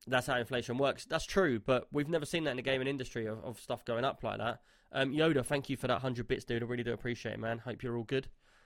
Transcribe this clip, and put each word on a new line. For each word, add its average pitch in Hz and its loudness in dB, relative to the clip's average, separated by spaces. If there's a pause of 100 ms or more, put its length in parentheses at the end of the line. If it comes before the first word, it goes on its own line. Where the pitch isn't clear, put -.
that's 127 2
how 131 2
inflation 120 -2
works. 135 2
That's 160 -2
true, 151 4
but 127 2
we've 143 0
never 160 0
seen 170 0
that 139 0
in 123 -2
the 120 -4
gaming 131 2
industry 127 -2
of, 110 -6
of 110 -8
stuff - -6
going 120 0
up - -2
like 104 -2
that. 110 -2 (300)
Um, 135 2
Yoda, 151 6
thank 143 -2
you 135 0
for 131 -2
that 123 2
hundred 123 -2
bits, 127 0
dude. 117 0
I - -4
really 120 -2
do 117 0
appreciate 117 -4
it, - -6
man. 113 -2
Hope 117 -8
you're 120 -2
all 117 -2
good. 131 -2 (360)